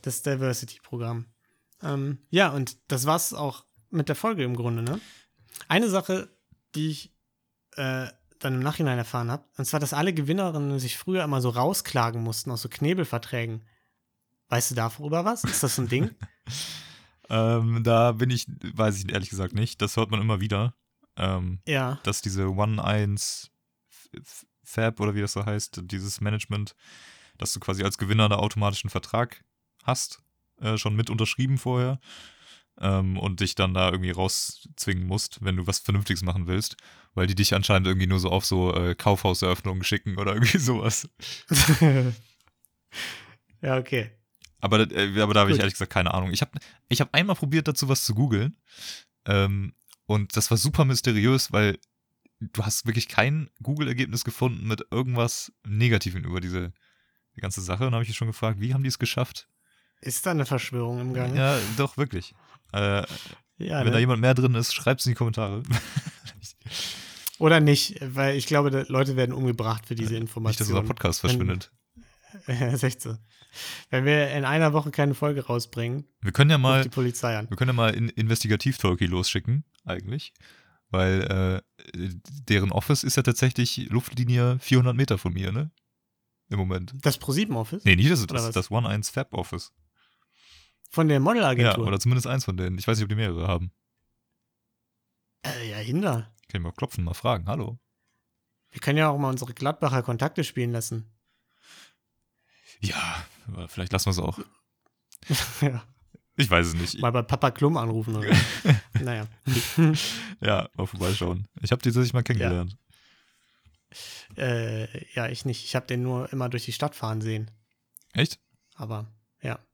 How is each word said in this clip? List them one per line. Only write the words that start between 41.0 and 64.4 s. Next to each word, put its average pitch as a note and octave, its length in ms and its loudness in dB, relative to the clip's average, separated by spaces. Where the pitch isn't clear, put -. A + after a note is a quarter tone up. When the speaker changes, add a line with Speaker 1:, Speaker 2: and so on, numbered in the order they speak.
Speaker 1:
<laughs> D3+ 400 6
Ja, C3 140 0
okay. B2 340 -2
Speaker 2:
Aber, G2+ 160 4
äh, G2+ 300 0
aber G#2 140 4
da G#2+ 60 8
habe G2 100 8
ich D#3 40 6
Speaker 1:
Gut. A#2+ 60 4
Speaker 2:
ehrlich G2 140 2
gesagt - 180 -6
keine F2 200 2
Ahnung. F#2 200 0
Ich G2 100 0
hab, - 120 -4
ich - 120 2
hab - 140 0
einmal F3+ 220 4
probiert, D3 320 0
dazu C#3 200 -2
was C3+ 160 2
zu A2 100 -2
googeln, A#2 420 0
ähm, G2 480 0
und G#2 300 0
das - 140 0
war A#2 80 6
super D3+ 260 4
mysteriös, B2 680 4
weil G#2 260 4
du G#2+ 240 -6
hast - 220 -2
wirklich A2+ 220 -2
kein C#3 400 0
Google-Ergebnis B2+ 600 -2
gefunden A#2 420 -2
mit G#2+ 240 -4
irgendwas A#2+ 600 -2
Negativem G2+ 580 2
über F2 160 -4
diese, F2+ 320 -4
die - 40 -16
ganze F#2+ 220 -6
Sache. F#2 240 -2
Und B2 60 0
dann A2+ 100 0
hab A2+ 60 -4
ich A2 80 -8
schon A2+ 120 -4
gefragt, A2 320 -2
wie B2 140 -2
haben C3+ 80 0
die C3 60 0
es - 100 -4
geschafft? - 500 -4
Speaker 1:
Ist - 260 -6
da F3+ 60 0
eine D3 140 0
Verschwörung B2 540 -4
im B2+ 140 -6
Gange? B2+ 220 -2
Speaker 2:
Ja, C3+ 220 4
doch, C#3 200 0
wirklich. A#2 380 -4
Äh, G2+ 300 2
Speaker 1:
Ja, - 200 -4
Speaker 2:
wenn C3 80 0
Speaker 1:
ne? A2+ 60 6
Speaker 2:
da A2+ 60 4
jemand B2 220 4
mehr B2+ 140 6
drin B2+ 200 4